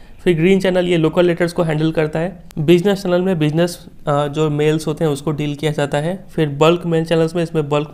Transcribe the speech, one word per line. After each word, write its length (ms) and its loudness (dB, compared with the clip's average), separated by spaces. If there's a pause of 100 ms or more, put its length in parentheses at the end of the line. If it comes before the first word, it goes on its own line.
(240)
फिर 120 2
ग्रीन 240 4
चैनल 280 0
ये 80 2
लोकल 300 2
लेटर्स 260 0
को 100 0
हैंडल 300 0
करता 260 -2
है। 260 -6 (140)
बिजनेस 440 2
चैनल 200 0
में 160 0
बिजनेस, 400 0 (280)
अ, 200 0
जो 240 -2
मेल्स 360 0
होते 180 -2
हैं 80 0
उसको 200 -4
डील 220 -4
किया 180 -4
जाता 260 -2
है। 180 -4 (140)
फिर 180 0 (100)
बल्क 280 2
मेल 180 0
चैनल्स 320 0
में, 60 0
इसमें 260 -2
बल्क 260 -2